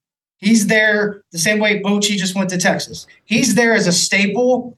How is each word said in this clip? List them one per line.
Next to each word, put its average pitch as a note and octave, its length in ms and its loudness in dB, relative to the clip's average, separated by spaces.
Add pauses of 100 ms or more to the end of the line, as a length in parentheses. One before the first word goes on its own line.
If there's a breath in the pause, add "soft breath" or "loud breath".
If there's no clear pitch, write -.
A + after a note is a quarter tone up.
(380)
He's G#3 280 2
there G#3+ 640 0
the E3+ 80 -10
same G#3+ 220 0
way G#3+ 220 0
Bochy G3+ 340 0
just F#3 180 -4
went F#3+ 160 -2
to F3+ 80 -4
Texas. - 480 -4 (180 soft breath)
He's G#3+ 300 0
there A3+ 200 4
as F#3+ 120 2
a F3 60 2
staple, A#3 840 0